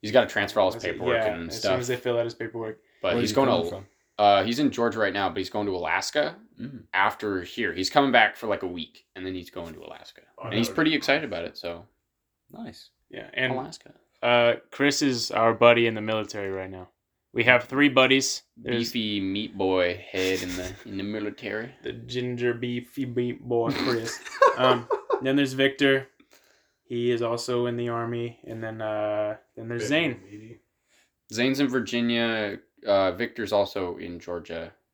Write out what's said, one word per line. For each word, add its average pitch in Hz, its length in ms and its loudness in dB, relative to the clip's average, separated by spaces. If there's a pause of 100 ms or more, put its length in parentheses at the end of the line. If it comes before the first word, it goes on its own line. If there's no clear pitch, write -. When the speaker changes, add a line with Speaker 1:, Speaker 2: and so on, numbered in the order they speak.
Speaker 1:
He's 107 100 -6
gotta 117 160 6
transfer 101 320 -2
all 95 80 6
his 92 80 -2
Speaker 2:
was - 80 -12
it? 85 100 -4
Speaker 1:
paperwork 120 240 -2
Speaker 2:
Yeah, 110 160 0
Speaker 1:
and 82 160 -8
Speaker 2:
as 80 100 -10
Speaker 1:
stuff. - 120 0
Speaker 2:
soon 127 80 2
as 123 80 -4
they 123 80 -2
fill 120 240 -2
out 117 60 0
his 113 100 -8
paperwork. 113 440 -10 (220)
Speaker 1:
But - 120 0
Speaker 3:
Where's 117 100 2
Speaker 1:
he's 110 80 0
Speaker 3:
he - 40 0
Speaker 1:
going 135 140 4
Speaker 3:
coming 90 140 2
Speaker 1:
to, 85 60 -6
Speaker 3:
from? 95 160 -12 (340)
Speaker 1:
uh, 101 240 8
he's 117 160 0
in 143 100 4
Georgia 117 300 -2
right 98 140 0
now, 98 160 0
but 85 100 -6
he's 92 100 -4
going 104 180 -4
to 95 80 -2
Alaska 95 600 -2 (260)
Speaker 3:
Mm. 131 220 -14 (100)
Speaker 1:
after 98 480 0
here. 90 320 -4
He's 92 160 -2
coming 139 220 4
back 110 260 6
for, - 100 -10
like, 101 160 0
a 95 40 -6
week, 87 380 -10 (100)
and 92 100 -10
then 95 80 -6
he's 87 160 -10
going 85 240 -12
to 82 100 -18
Alaska. - 380 -18 (160)
Speaker 4:
Oh, - 60 -16
Speaker 1:
And - 100 -6
Speaker 4:
that 107 40 0
Speaker 1:
he's 117 100 2
Speaker 4:
would - 80 -6
Speaker 1:
pretty 160 160 4
Speaker 4:
be 156 40 2
Speaker 1:
excited 143 300 2
about 87 200 -6
it, - 120 -12
so. 87 280 -10 (680)
Speaker 3:
Nice. - 380 -16 (200)
Speaker 2:
Yeah, 113 240 -14
and 127 200 0
Speaker 1:
Alaska. 131 400 -10 (300)
Speaker 2:
uh, 120 320 6 (160)
Chris 139 300 2
is 127 300 0
our 113 220 4
buddy 117 340 8
in 113 80 0
the 107 60 -4
military 107 500 -4
right 95 200 -6
now. 92 180 -14 (440)
We 117 120 2
have 123 200 6
three 143 240 4
buddies. 131 540 4 (120)
There's 117 380 -4
Speaker 1:
Beefy 107 280 -2
meat 98 360 -4
boy 92 440 2 (100)
head 92 320 0
in 90 120 -6
the, 90 160 -6 (140)
in 98 120 -10
the 98 60 -6
military. 107 720 -8
Speaker 2:
<laughs> - 60 -20
The 120 100 -8
ginger 120 600 -4
beefy 120 540 -6
meat 120 340 -4
boy, 120 300 0
Chris. 120 480 -4 (200)
Speaker 1:
<laughs> - 180 4
Speaker 2:
Um, 127 300 4 (360)
then 135 120 2
there's 139 180 2
Victor. 135 540 2 (800)
He 120 260 0
is 117 120 0
also 120 420 -2
in 120 100 -2
the 120 140 -2
army. 117 560 -4
And 113 180 -10
then, 113 180 -8
uh, 107 540 -2 (220)
then 117 100 -12
there's 120 140 -4
Speaker 4:
Bit 107 80 -4
Speaker 2:
Zane. 156 220 2
Speaker 4:
more 101 200 -12
meaty. 110 280 -20 (760)
Speaker 1:
Zane's 131 260 0
in 143 80 2
Virginia. 117 920 -2 (280)
Uh, 98 240 4
Victor's 104 400 -4
also 95 460 0
in 87 220 -10
Georgia. 82 520 -10 (220)